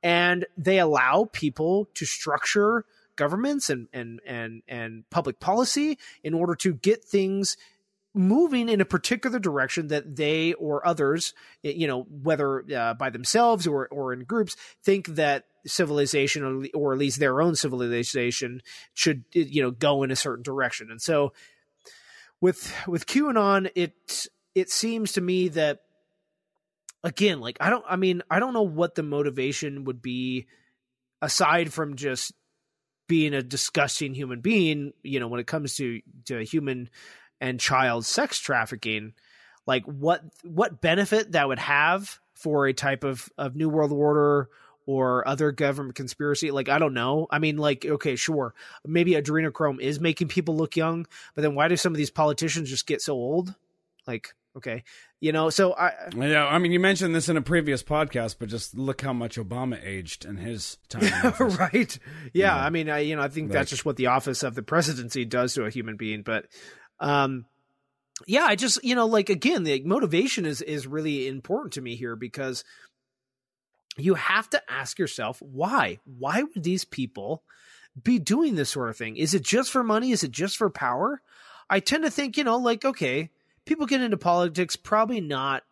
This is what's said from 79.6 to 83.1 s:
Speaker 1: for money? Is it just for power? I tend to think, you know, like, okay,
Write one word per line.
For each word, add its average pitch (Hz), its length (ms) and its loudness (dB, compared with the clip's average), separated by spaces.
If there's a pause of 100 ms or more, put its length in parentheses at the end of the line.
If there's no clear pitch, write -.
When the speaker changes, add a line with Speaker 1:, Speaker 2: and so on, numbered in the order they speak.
Speaker 1:
for 254 120 2
money? 226 280 2
Is 214 120 0
it 135 80 -4
just 165 260 -4
for 208 120 2
power? 156 520 -2 (480)
I 196 120 2
tend 311 240 0
to 302 60 0
think, 277 260 -2
you 302 80 2
know, 233 120 2
like, 233 280 0
okay, 160 460 -2 (340)